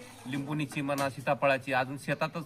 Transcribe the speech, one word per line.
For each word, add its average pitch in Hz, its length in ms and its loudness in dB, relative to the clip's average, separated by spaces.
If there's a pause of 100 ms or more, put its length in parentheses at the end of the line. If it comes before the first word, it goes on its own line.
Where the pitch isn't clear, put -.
(280)
लिंबुनीची 143 540 -2
म्हणा, 139 280 0
सीताफळाची, 135 640 2
अजून 131 240 2
शेतातच 156 480 -2